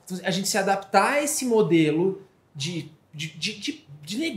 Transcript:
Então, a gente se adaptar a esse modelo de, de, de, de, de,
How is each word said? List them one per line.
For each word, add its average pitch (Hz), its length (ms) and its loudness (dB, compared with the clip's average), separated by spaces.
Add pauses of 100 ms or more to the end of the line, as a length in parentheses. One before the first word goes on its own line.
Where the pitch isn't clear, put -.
Então, 185 180 -8
a 190 80 -2
gente 185 160 -2
se - 100 0
adaptar 196 580 2
a 294 100 2
esse 285 220 -2
modelo 170 760 4 (320)
de, 151 340 -6 (240)
de, 151 140 -8 (100)
de, 202 220 -6
de, 294 260 -8 (200)
de, 240 320 -4